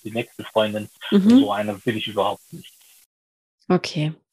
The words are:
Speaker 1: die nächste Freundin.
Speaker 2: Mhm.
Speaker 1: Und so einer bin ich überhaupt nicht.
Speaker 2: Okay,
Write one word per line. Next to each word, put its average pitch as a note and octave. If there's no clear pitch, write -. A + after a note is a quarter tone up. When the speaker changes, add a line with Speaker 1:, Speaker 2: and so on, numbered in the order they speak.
Speaker 1:
die G#2+
nächste A#2
Freundin. G#2+
Speaker 2:
Mhm. G3+
Speaker 1:
Und B3+
so G2+
einer G#2
bin A2
ich G#2+
überhaupt G#2
nicht. -
Speaker 2:
Okay, D#3